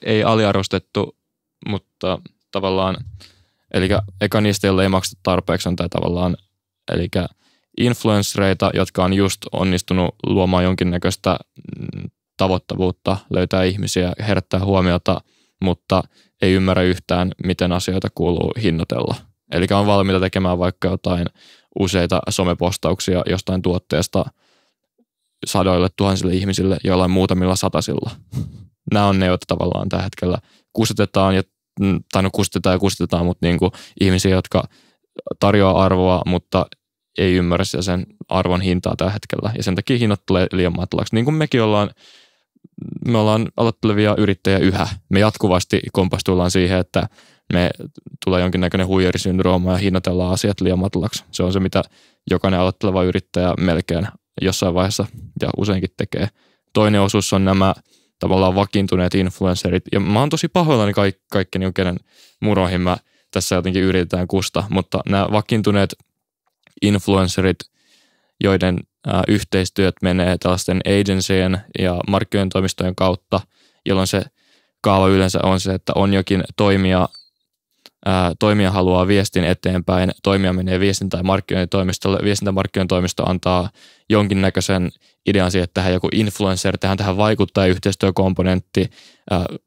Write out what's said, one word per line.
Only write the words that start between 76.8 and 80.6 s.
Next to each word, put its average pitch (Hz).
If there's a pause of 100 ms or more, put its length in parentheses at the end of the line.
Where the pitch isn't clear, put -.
ää, 92
toimija 104
haluaa 92
viestin 95
eteenpäin, 92 (120)
toimija 98
menee 92